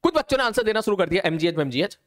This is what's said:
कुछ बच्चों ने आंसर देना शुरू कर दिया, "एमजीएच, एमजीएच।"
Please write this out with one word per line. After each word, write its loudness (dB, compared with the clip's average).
कुछ 4
बच्चों 0
ने 0
आंसर 0
देना 0
शुरू 0
कर 0
दिया, 0
"एमजीएच, 0
एमजीएच।" -2